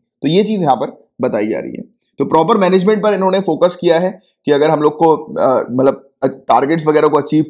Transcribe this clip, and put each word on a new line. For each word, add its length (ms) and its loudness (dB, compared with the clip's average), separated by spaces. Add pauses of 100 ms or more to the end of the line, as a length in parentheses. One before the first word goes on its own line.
(220)
तो 60 -4
ये 160 2
चीज 180 -2
यहां 140 2
पर 320 -10 (140)
बताई 260 -2
जा 120 -4
रही 120 -10
है। 120 -14 (360)
तो 60 -2
प्रॉपर 320 2
मैनेजमेंट 460 2
पर 100 0
इन्होंने 260 0
फोकस 420 -2
किया 180 2
है 200 -4 (260)
कि 60 0
अगर 180 2
हम 100 0
लोग 180 0
को, 200 4
अ, 540 -2
मतलब, 380 -2 (140)
अ, 40 0
टारगेट्स 580 0
वगैरह 220 2
को 100 2
अचीव 320 0